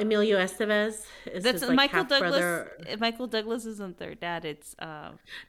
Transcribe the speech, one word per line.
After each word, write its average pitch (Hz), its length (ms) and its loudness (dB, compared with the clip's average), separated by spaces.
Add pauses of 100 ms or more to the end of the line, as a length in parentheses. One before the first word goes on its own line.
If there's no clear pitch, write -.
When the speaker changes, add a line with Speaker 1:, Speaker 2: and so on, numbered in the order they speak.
Speaker 1:
Emilio 208 380 4
Estevez 208 640 0 (280)
is 185 120 -4
Speaker 2:
That's 233 160 2
Speaker 1:
his, 269 80 -4
like, 254 80 6
Speaker 2:
Michael 277 280 4
Douglas. 254 380 4
Speaker 1:
half-brother. - 560 -2
Speaker 2:
Michael 233 300 -2
Douglas 220 380 -2
isn't 202 320 -10
their 170 180 -10
dad. 170 280 -6
It's, 151 360 -10
uh, 156 320 -12 (360)